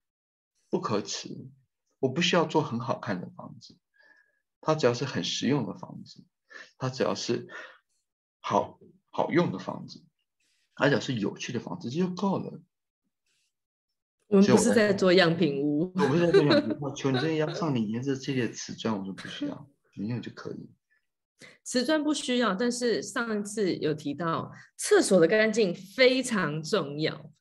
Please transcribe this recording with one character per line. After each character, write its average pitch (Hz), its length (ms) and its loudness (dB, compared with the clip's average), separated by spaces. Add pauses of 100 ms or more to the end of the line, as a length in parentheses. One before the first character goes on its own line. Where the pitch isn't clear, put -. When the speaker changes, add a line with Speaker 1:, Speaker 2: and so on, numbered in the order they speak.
(680)
Speaker 1:
不 185 100 -2
可 107 220 -2
耻。 - 480 -12 (500)
我 131 100 0
不 127 120 -2
需 175 140 2
要 165 100 2
做 160 160 0
很 113 180 -6
好 - 200 -6
看 92 220 -6
的 - 100 -12
房 - 280 -18
子， - 180 -20 (840)
它 156 160 0
只 151 100 2
要 120 80 4
是 127 120 -4
很 101 180 -4
实 - 240 -4
用 127 200 0
的 92 100 -10
房 - 260 -16
子， - 200 -20 (540)
它 131 120 -4
只 - 140 -4
要 98 100 0
是 117 340 -4 (920)
好， - 400 -2 (320)
好 - 200 -2
用 170 200 2
的 - 80 -8
房 - 280 -10
子， - 160 -20 (680)
它 131 140 2
只 143 80 4
要 107 40 0
是 131 140 -4
有 101 240 -4
趣 - 160 -10
的 117 60 -6
房 - 200 -10
子 120 120 -10
就 175 180 -2
够 180 300 -2
了。 147 200 -10 (1700)
Speaker 2:
我 208 100 6
们 196 80 10
不 214 120 8
是 202 160 4
在 208 180 6
做 190 220 4
样 175 240 6
品 143 240 2
屋。 147 340 0
Speaker 1:
我 143 120 4
不 131 80 2
是 175 100 4
在 170 60 2
做 156 120 8
样 208 240 4
品 - 120 -2
屋， 143 160 -6
求 135 160 -2
你 127 80 0
这 160 160 -2
样 151 180 -2
上 151 220 -2
你 113 160 0
颜 117 120 -4
色 139 120 -2
这 135 180 -6
些 123 180 -2
瓷 - 220 -12
砖， 110 240 -4
我 95 80 -8
说 95 80 -8
不 - 140 -14
需 - 180 -10
要， - 240 -12 (280)
能 101 100 -6
用 117 140 -4
就 117 100 -12
可 - 200 -14
以。 - 180 -14 (960)
Speaker 2:
瓷 247 200 -2
砖 311 200 0
不 302 100 0
需 247 240 -2
要， 233 160 2
但 240 180 0
是 233 300 0
上 226 380 -4
一 208 40 -4
次 202 340 -2
有 151 160 -2
提 147 200 -6
到 156 380 -4 (260)
厕 403 240 4
所 196 180 4
的 165 80 8
干 214 240 4
净 208 220 2
非 262 480 2
常 170 400 -2
重 151 380 -2
要。 - 420 -4